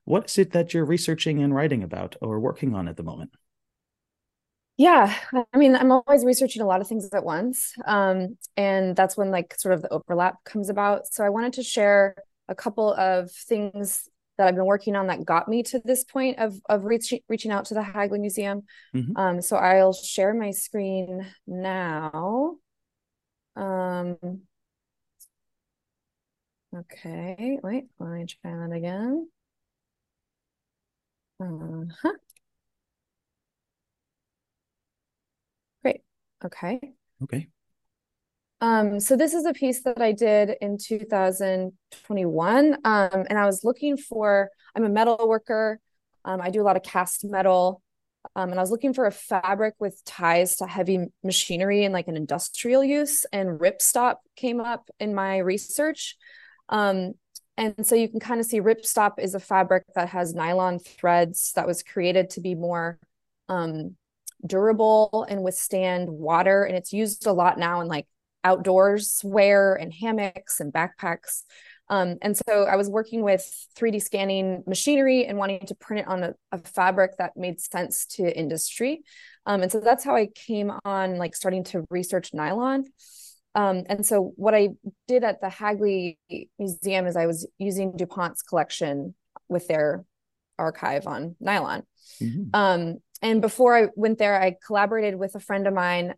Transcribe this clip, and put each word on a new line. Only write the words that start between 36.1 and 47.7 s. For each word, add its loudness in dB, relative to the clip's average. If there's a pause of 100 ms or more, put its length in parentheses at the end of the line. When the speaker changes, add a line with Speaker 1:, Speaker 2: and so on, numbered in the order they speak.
Speaker 2:
okay. -8 (460)
Speaker 1:
Okay. -8 (1120)
Speaker 2:
Um, 2
so 2
this 2
is 0
a 0
piece -2
that -2
I 4
did 4
in -4
two -6
thousand 0 (300)
twenty-one, 2
um, 2
and 0
I 4
was 0
looking -2
for, 0 (240)
I'm 0
a 0
metal 4 (120)
worker, 0 (460)
um, -4
I -4
do 0
a 4
lot 6
of -2
cast -2
metal, 2 (540)